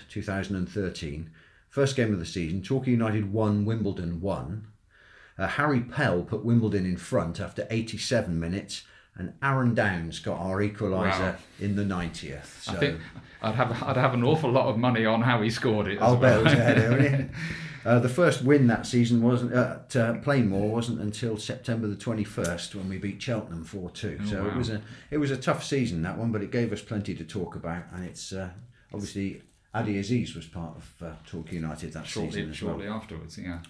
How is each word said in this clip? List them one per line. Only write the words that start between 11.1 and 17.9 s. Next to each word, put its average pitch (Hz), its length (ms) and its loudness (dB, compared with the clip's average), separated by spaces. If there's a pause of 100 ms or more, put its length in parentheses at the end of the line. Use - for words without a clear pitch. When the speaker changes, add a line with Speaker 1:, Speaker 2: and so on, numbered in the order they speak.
Speaker 2:
Wow. - 20 -6 (240)
Speaker 1:
in 101 160 0
the 104 80 0
ninetieth. 85 800 -6
So - 80 -6
Speaker 2:
I 92 60 -4
think 87 220 0 (420)
I'd 110 140 -2
have, 120 280 0
I'd 135 140 0
have 127 160 4
an 120 100 2
awful 151 280 4
lot 127 160 6
of 107 100 2
money 117 280 4
on 113 160 4
how 120 200 4
he 110 80 4
scored 107 380 2
it 101 100 -2
as - 40 -2
Speaker 1:
I'll 123 140 8
bet 127 160 8
Speaker 2:
well. 110 80 6
Speaker 1:
it 113 60 4
was 156 80 8
a - 100 6
header, 117 280 6
wouldn't 139 240 4
Speaker 2:
<laughs> 135 60 2
Speaker 1:
it? 131 80 -4 (540)
Uh, 120 160 6